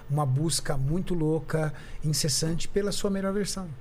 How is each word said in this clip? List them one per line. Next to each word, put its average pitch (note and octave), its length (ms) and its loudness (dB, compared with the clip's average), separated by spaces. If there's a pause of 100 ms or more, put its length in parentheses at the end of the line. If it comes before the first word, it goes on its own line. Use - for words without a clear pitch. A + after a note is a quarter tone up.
(100)
uma D3 160 2
busca D3 500 2
muito D3+ 380 0
louca, D#3 580 0 (300)
incessante D#3+ 640 0
pela G3+ 220 0
sua - 200 0
melhor G3 220 0
versão. G3 360 -2 (120)